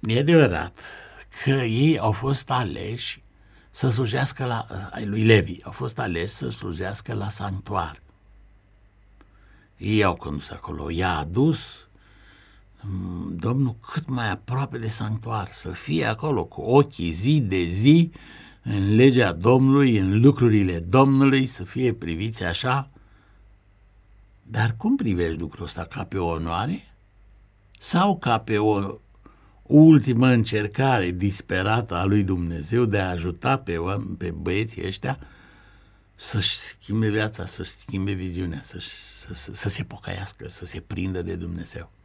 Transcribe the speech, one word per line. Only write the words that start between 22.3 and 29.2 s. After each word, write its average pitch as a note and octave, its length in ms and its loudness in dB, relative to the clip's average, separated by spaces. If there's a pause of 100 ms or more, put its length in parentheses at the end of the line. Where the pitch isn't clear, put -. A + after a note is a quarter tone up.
așa. B2+ 460 -2 (1500)
Dar A2+ 340 -2
cum A#3 200 0
privești F2 440 -2
lucrul E2+ 240 -10
ăsta? E2 200 -8
Ca - 200 -10
pe F#2+ 140 -8
o F2 80 -2
onoare? E2+ 580 -4 (1000)
Sau F#3+ 360 2
ca A#2 200 0
pe A2+ 200 -2
o G#2 400 0 (640)